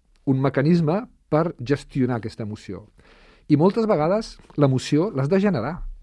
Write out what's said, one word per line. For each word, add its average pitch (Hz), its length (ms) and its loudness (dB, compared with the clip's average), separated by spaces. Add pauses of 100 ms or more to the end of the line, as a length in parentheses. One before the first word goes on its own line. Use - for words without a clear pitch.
(260)
un 131 140 2
mecanisme 160 680 2 (220)
per 165 300 0
gestionar 127 600 -2
aquesta 110 240 -12
emoció. 104 420 -12 (600)
I 147 80 4
moltes 196 300 2
vegades 190 500 -2 (200)
l'emoció 147 540 2
l'has 139 180 -4
de 190 120 2
generar, 170 420 -2 (200)